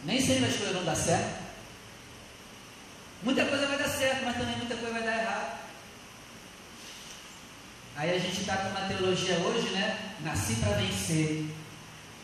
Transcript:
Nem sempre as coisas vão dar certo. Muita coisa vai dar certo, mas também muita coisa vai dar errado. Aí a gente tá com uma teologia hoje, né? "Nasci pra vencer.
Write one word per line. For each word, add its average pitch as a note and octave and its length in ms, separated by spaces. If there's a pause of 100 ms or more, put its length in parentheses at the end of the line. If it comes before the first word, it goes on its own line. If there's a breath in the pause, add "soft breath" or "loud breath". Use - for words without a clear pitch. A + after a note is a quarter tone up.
Nem G#3 180
sempre C4 240
as G#3+ 100
coisas F#3+ 200
vão F3+ 80
dar D#3+ 120
certo. - 460 (1800)
Muita C4 240
coisa C#4 220
vai C#4 100
dar D4 100
certo, C4 380
mas A#3+ 100
também A#3+ 220
muita A#3+ 180
coisa A#3 180
vai A3+ 100
dar A3+ 140
errado. - 420 (2250)
Aí D#3+ 180
a F3+ 60
gente G3 240
tá G3 140
com G3 120
uma G3 180
teologia F#3 480
hoje, A3+ 340
né? G3 520
"Nasci D3+ 340
pra G3 180
vencer. D#3 720 (800)